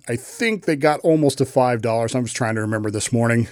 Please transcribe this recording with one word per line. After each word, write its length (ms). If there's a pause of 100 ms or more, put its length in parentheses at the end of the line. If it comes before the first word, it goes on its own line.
I 100
think 500
they 100
got 240
almost 380
to 80
five 340
dollars. 340
I 60
was 140
trying 220
to 40
remember 300
this 220
morning. 400